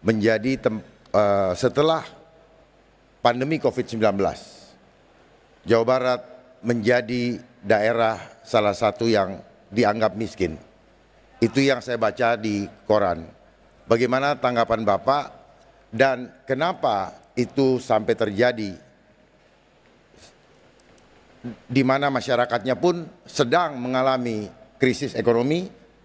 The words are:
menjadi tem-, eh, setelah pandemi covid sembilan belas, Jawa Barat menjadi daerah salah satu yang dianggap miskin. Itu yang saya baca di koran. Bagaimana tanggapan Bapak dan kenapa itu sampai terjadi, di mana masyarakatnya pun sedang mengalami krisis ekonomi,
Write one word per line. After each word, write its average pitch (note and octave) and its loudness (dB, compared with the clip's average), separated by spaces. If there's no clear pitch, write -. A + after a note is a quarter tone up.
menjadi A2 0
tem-, A2 -4
eh, G2 2
setelah D3 0
pandemi B2+ 0
covid B2 -2
sembilan G#2+ 0
belas, F#2+ -2
Jawa A2+ 2
Barat B2+ 0
menjadi A#2+ -2
daerah A2 2
salah G#2 0
satu G#2 0
yang G2 2
dianggap G#2+ 2
miskin. F#2 -4
Itu A#2 0
yang C3+ 2
saya A#2+ -4
baca A2+ 0
di G#2 -2
koran. F2+ 2
Bagaimana B2+ 2
tanggapan A#2 0
Bapak A2+ 0
dan B2+ 0
kenapa C3+ -2
itu C3 2
sampai A2+ 0
terjadi, G#2+ -2
di B2+ 2
mana C3+ 2
masyarakatnya A#2+ 0
pun F3 0
sedang D3 0
mengalami B2 -2
krisis B2+ 0
ekonomi, A#2+ 0